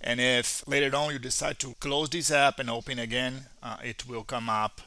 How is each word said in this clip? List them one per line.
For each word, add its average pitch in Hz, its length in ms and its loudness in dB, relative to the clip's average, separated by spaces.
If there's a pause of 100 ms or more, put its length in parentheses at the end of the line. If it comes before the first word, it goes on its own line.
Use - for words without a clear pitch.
And 120 180 0
if 123 480 2
later 139 280 2
on 147 180 0
you 139 40 -6
decide 135 420 -2
to 127 200 -6
close 143 300 0
this 156 200 0
app 143 300 6
and 127 100 -2
open 117 300 -4
again, 127 460 -2 (180)
uh, 117 180 -8
it 120 260 -8
will 117 160 -6
come 117 260 -4
up 107 380 0